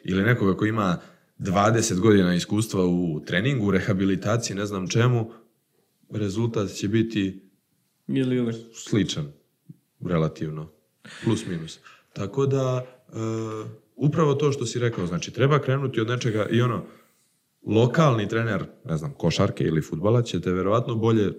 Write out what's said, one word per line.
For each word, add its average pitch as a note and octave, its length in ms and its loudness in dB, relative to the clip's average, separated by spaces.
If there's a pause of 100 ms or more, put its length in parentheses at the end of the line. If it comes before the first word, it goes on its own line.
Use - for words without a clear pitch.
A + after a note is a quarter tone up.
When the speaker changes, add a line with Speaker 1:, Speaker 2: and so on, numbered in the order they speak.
Speaker 1:
ili F#2 200 0
nekoga G#2+ 340 2
koji G#2+ 120 0
ima G2+ 280 0 (400)
dvadeset G2+ 600 2
godina F#2+ 360 6
iskustva G2+ 500 0
u F2 400 0
treningu, G#2 420 0
u G2 40 2
rehabilitaciji, G2 840 0
ne G#2 100 -4
znam F#2+ 220 -6
čemu, A#2 440 2 (800)
rezultat G#2 600 -2
će - 180 -6
biti G#2+ 640 -2 (640)
Speaker 2:
Ili, B2+ 220 0
ili. A#2 180 0 (200)
Speaker 1:
Sličan, E2+ 580 -2 (760)
relativno. D#2 640 -2 (520)
Plus, G#2+ 240 0
minus. E2 320 -8 (340)
Tako G2+ 320 -2
da, C3 400 0 (220)
e, - 60 -20 (840)
upravo D3 380 2
to C#3+ 180 0
što A#2+ 140 -4
si A#2+ 140 -4
rekao, A2+ 280 -2
znači, E2+ 260 -6
treba C#3 260 2
krenuti C3 420 -2
od A2 60 0
nečega A#2 440 -2
i A2+ 100 4
ono, A#2 220 -2 (840)
lokalni A#2 640 4
trener, A2 380 -2 (200)
ne D#2+ 120 -2
znam, D2+ 160 -8
košarke F#2+ 500 0
ili D#2+ 180 0
fudbala G2+ 400 2
će F#2+ 200 -4
te F#2 100 0
verovatno G#2+ 440 0
bolje, G#2+ 440 2